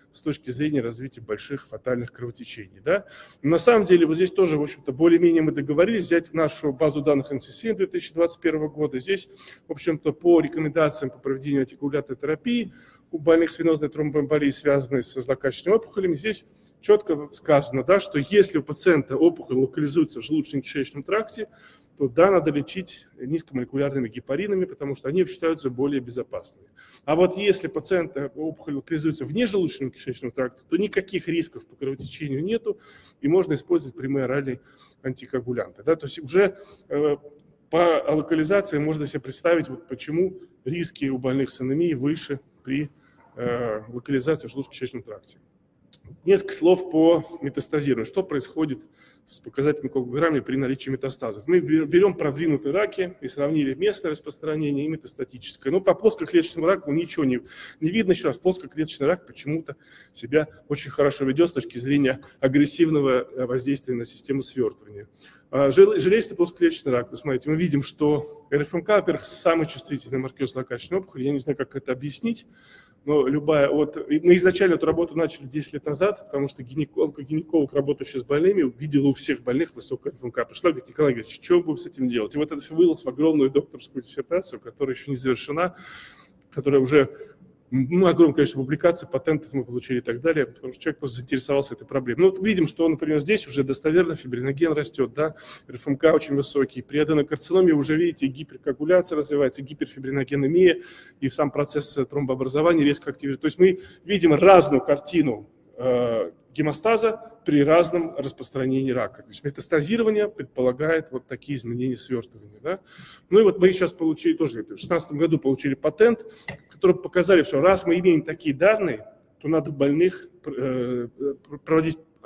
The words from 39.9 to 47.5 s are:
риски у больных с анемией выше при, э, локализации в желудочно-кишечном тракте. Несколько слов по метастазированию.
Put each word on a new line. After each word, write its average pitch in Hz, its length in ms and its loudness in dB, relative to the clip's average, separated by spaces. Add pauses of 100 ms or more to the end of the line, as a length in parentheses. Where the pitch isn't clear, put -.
риски 156 400 -4
у 135 100 -2
больных 131 340 -2
с - 120 -10
анемией 156 320 0
выше 143 460 -4 (220)
при, 143 280 -6 (460)
э, 120 520 -4
локализации 131 600 -2
в 117 60 -16
желудочно-кишечном 131 480 -10
тракте. - 360 -20 (840)
Несколько 196 280 2
слов 180 380 2
по 160 520 4
метастазированию. 139 640 -2